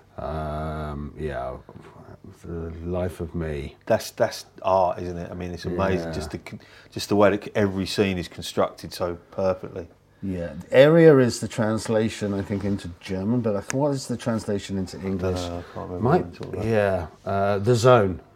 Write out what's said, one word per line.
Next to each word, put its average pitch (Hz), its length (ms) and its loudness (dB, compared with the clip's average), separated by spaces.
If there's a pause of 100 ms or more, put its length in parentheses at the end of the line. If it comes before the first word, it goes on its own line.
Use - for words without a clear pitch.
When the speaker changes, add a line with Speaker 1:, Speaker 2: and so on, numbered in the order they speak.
(160)
Speaker 1:
Um, 76 1000 -6
yeah, 64 380 -6 (880)
The 82 280 -8 (120)
Life 90 360 -4
of 82 140 -8
Me. 78 420 -6 (100)
Speaker 2:
That's, - 260 0
that's - 340 -4 (160)
art, 95 380 2
isn't 87 160 -6
it? 85 140 -8
I - 40 -12
mean, 90 180 -8
it's 85 120 -10
amazing, 90 440 0
Speaker 1:
Yeah. 80 60 -8
Speaker 2:
just 78 160 -6
the 90 80 -8
con-, - 220 -16 (300)
just - 180 -8
the 104 80 2
way 101 140 8
that 104 140 0
c-, - 100 -10
every 98 320 0
scene 95 320 0
is 82 100 -4
constructed - 640 -4
so 87 240 -4 (140)
perfectly. 92 560 -4 (340)
Speaker 1:
Yeah, 85 340 -6 (180)
Area 156 460 10
is 120 220 4
the 113 60 -4
translation, 107 880 0
I 98 80 -2
think, 101 220 -4
into 98 340 -4
German, 98 420 -2
but 110 140 0
I 101 60 -2
th-, - 140 -6
what 143 180 2
is 135 160 -6
the 120 80 -4
translation 104 640 -4
into 90 220 -6
English? 92 380 -2
Speaker 2:
Uh, 87 200 -6
I 87 40 -10 (120)
can't 90 160 -10
remember 90 100 -6
Speaker 1:
Might, 143 240 4
Speaker 2:
what - 100 -12
it's - 60 -14
all 98 120 -10
about. 107 140 -4
Speaker 1:
yeah, 98 400 2 (180)
uh, 98 340 0
The 113 180 2
Zone. 113 440 6 (160)